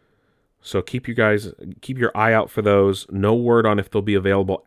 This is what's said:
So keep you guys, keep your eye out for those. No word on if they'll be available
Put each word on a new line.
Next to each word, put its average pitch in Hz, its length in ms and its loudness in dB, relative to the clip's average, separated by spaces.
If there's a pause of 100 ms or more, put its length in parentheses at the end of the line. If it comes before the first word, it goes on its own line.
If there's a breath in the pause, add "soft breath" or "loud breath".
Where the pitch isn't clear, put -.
(600)
So - 220 -6
keep - 260 -8
you 117 60 -6
guys, 107 400 0 (280)
keep 131 180 -10
your 120 180 0
eye 110 160 2
out 110 160 0
for 110 140 -4
those. 98 480 2
No 101 240 0
word 117 320 2
on 104 100 2
if 98 140 -4
they'll 104 100 -2
be 104 140 0
available 98 520 0